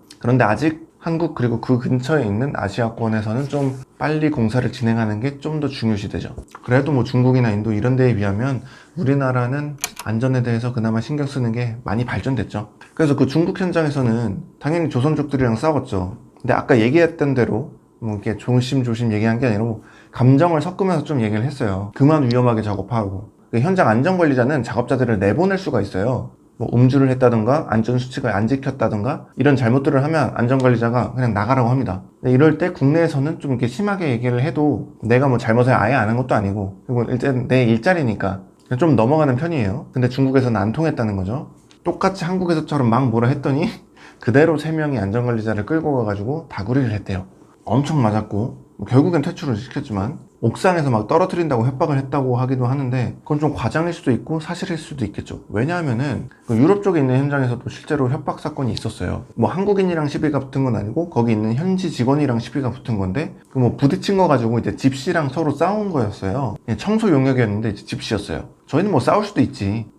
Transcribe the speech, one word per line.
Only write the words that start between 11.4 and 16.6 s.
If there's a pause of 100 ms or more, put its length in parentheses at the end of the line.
게
많이
발전됐죠. (260)
그래서
그
중국
현장에서는 (180)
당연히
조선족들이랑
싸웠죠. (220)
근데
아까